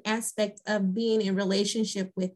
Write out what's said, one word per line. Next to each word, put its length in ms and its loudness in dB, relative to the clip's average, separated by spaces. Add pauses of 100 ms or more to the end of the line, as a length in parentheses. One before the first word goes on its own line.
aspect 640 -2
of 260 0
being 280 2
in 140 0
relationship 840 0
with 180 -2